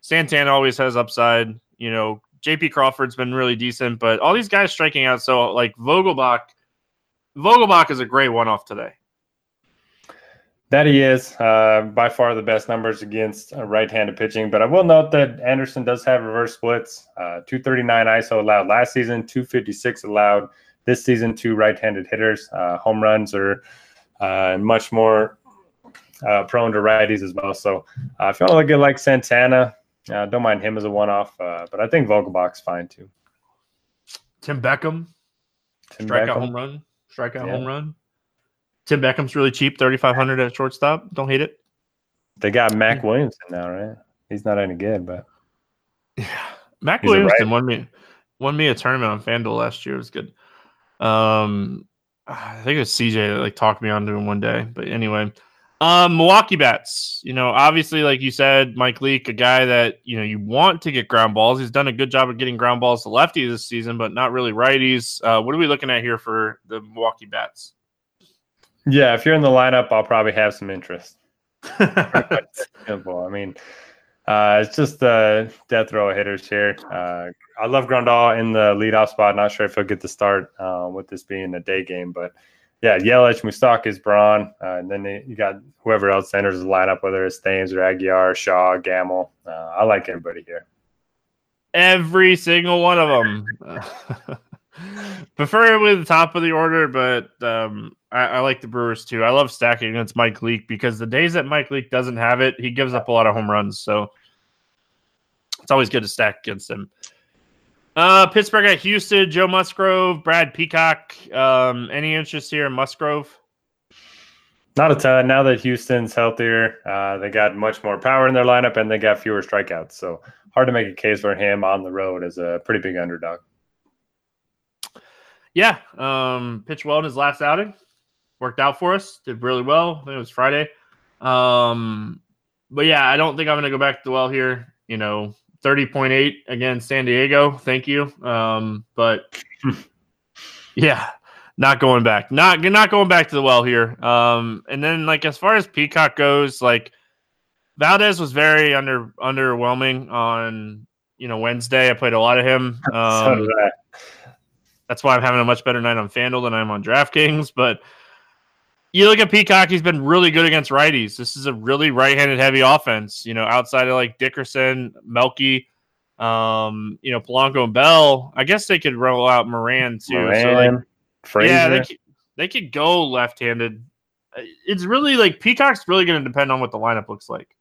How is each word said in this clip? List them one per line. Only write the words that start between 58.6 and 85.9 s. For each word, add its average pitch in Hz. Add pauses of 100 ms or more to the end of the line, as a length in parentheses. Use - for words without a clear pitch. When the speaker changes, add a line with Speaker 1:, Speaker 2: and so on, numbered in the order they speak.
Speaker 1:
Mike 123
Leake, 135
a 117
guy 127
that, 120
you 117
know, 110
you 107
want 151
to 160
get 127
ground 113
balls. 117
He's 123
done 139
a 135
good 123
job 131
of 117
getting 123
ground 120
balls 120
to 107
lefties 135
this 117
season, 117
but 113
not 123
really 123
righties. 131
Uh, 113
what 123
are 156
we 165
looking 143
at 120
here 117
for 110
the 110
Milwaukee 110
bats? 107 (1120)
Speaker 2:
Yeah, 135
if 113
you're 160
in 156
the 143
lineup, 127
I'll 110
probably 110
have 107
some 98
interest. 90 (460)
Speaker 1:
<laughs> - (1080)
Speaker 2:
Simple. 92
I 92
mean, 98 (720)
uh, 107
it's -
just 143
the 110 (160)
death 113
row 104
of 95
hitters 101
here. 104 (160)
Uh, 87 (320)
I 110
love 127
Grandal 120
in 113
the 107
leadoff 107
spot. 101
Not 104
sure 107
if 98
he'll 107
get 98
the 90
start, 101
uh, 90
with 95
this 92
being 95
a 87
day 95
game, 90
but 87 (480)
yeah, 104
Yelich, 120
Moustakas, 113
Braun, 104 (100)
uh, 92
and 90
then 101
they, 101
you 123
got 101 (240)
whoever 101